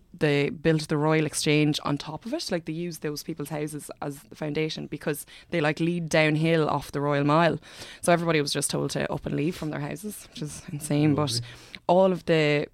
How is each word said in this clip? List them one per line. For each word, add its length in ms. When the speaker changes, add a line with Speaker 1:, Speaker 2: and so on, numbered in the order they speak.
Speaker 1:
they 340
built 400
the 80
Royal 280
Exchange 580
on 140
top 280
of 80
it. 180
Like, 140
they 80
used 280
those 220
people's 260
houses 400
as 220
the 120
foundation 500
because 400
they, 100
like, 200
lead 300
downhill 600
off 220
the 100
Royal 220
Mile. 360
So 100
everybody 300
was 120
just 160
told 220
to 200
up 140
and 100
leave 200
from 160
their 80
houses, 520
which 120
is 180
insane. 440
But 180
Speaker 2:
Lovely. 80
Speaker 1:
all 240
of 140
the 480